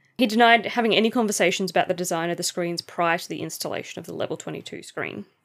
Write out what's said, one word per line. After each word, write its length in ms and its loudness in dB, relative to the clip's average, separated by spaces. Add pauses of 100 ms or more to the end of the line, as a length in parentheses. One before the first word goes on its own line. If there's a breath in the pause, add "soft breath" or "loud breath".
(180 loud breath)
He 100 2
denied 380 6
having 300 2
any 160 4
conversations 580 2
about 180 2
the 60 2
design 360 -2
of 80 -4
the 60 -4
screens 380 -4
prior 360 0
to 120 -10
the 120 -8
installation 580 -8
of 80 -12
the 60 -10
level 240 -4
twenty-two 460 -10
screen. 420 -10 (200)